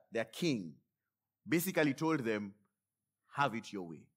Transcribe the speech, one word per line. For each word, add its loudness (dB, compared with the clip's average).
their -2
king, -2
basically 2
told 2
them, -2
"Have 2
it -10
your -8
way." -14